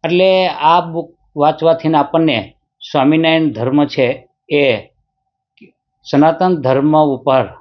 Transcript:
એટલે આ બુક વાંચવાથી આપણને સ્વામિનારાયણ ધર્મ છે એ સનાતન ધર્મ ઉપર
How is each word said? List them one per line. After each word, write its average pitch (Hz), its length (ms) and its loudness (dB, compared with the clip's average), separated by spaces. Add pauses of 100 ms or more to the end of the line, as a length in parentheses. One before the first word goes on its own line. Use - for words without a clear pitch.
એટલે 185 420 2
આ 160 340 0
બુક 170 360 -10 (200)
વાંચવાથી 160 560 0
આપણને 147 640 0 (360)
સ્વામિનારાયણ 160 600 2
ધર્મ 131 340 -2
છે 135 420 -4 (220)
એ 139 280 0 (1300)
સનાતન 160 500 0
ધર્મ 139 420 2
ઉપર 131 460 -2 (120)